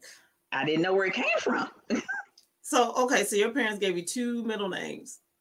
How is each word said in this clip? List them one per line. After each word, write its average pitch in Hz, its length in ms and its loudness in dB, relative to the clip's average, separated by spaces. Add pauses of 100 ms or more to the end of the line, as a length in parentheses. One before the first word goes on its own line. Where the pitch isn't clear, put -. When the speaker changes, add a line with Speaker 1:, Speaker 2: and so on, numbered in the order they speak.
(500)
Speaker 1:
I 135 140 -2
didn't 156 180 2
know 185 120 2
where 190 120 4
it 185 80 0
came 554 240 0
from. - 300 0 (200)
<laughs> - 140 -2 (600)
Speaker 2:
So, 226 300 2 (100)
okay, 196 200 4
so 202 120 -2
your 220 140 4
parents 214 300 0
gave 185 180 2
you 175 60 -4
two 240 400 -4
middle 202 240 -2
names. - 500 -8 (220)